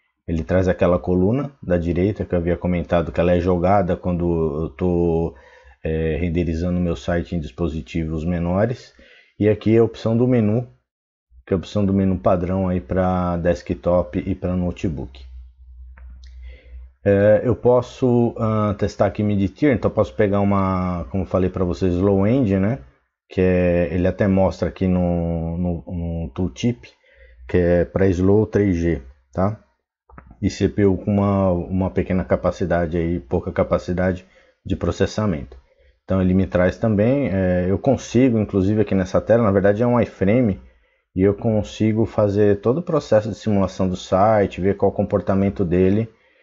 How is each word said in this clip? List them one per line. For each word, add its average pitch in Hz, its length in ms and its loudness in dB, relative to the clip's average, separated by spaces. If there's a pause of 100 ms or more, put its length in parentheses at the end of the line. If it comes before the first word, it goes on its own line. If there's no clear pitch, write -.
(260)
Ele 82 160 -2
traz 92 240 0
aquela 90 320 2
coluna 101 540 0 (100)
da 87 140 0
direita 87 480 -2
que 90 100 -6
eu 90 60 0
havia 85 160 0
comentado 87 560 -2
que - 80 -2
ela 87 140 2
é 87 60 2
jogada 90 560 0
quando 82 680 -2
eu 73 60 -6
tô, 85 640 0 (500)
é, 80 320 -2
renderizando 85 640 -2
meu 85 160 -2
site 87 400 -4
em 82 40 -4
dispositivos 80 840 -6
menores. 90 680 -4 (440)
E 104 100 2
aqui 107 280 2
é - 20 6
a 117 60 6
opção 113 320 -2
do 123 100 2
menu, 120 400 2 (800)
que - 60 -8
é - 20 4
a 90 40 2
opção 101 280 -2
do 98 80 2
menu 95 240 0
padrão 92 500 0
aí 90 120 -2
pra 90 560 -2
desktop 87 840 -2
e 95 160 -4
pra 90 220 -4
notebook. 82 680 -6 (1800)
É, 101 380 6
eu 117 100 2
posso, 120 840 2
ah, 107 400 0
testar 104 260 -2
aqui 101 180 -2
mid-tier, 104 520 0
então 101 160 0
eu - 40 -6
posso 104 200 0
pegar 101 260 2
uma, 95 680 0
como 95 140 -4
eu - 40 -8
falei 92 220 0
pra 92 120 -4
vocês, 87 340 0
low 98 300 2
end, 110 320 2
né? 110 200 0 (500)
Que 92 140 0
é, 87 500 2
ele 87 160 0
até 98 180 0
mostra 95 440 2
aqui 95 180 -2
no, 85 680 -2
no, 87 280 -4
no 85 440 -6
tooltip, 117 580 -4 (580)
que 90 120 0
é 87 260 4
pra 95 240 0
slow 95 380 4
três 101 300 2
G, 85 260 0 (320)
tá? 104 260 -2 (800)
E 98 80 0
C - 180 0
P 101 200 2
U 92 100 2
com 104 140 -4
uma, 98 400 2
uma 87 400 -2
pequena 92 340 -2
capacidade 87 720 -2
aí, 85 240 -2
pouca 90 320 -4
capacidade 90 760 -2 (380)
de 95 100 -6
processamento. 87 840 -4 (460)
Então 95 180 0
ele 92 100 2
me 92 140 2
traz 90 320 0
também, 113 500 0
é, 90 400 0
eu 95 100 0
consigo, 120 600 2
inclusive 101 420 0
aqui 104 140 -2
nessa 92 260 0
tela, 117 220 2
na 104 80 2
verdade 101 320 2
é 120 40 2
um 120 140 2
iframe, 101 580 0 (560)
e 92 60 -2
eu 101 140 4
consigo 107 720 0
fazer 104 560 2
todo 127 160 0
o 175 40 -4
processo 117 460 0
de 101 60 -6
simulação 98 520 0
do 90 100 -2
site, 98 640 2
ver 98 160 0
qual 98 120 2
o - 40 -4
comportamento 98 720 0
dele, 92 420 2 (340)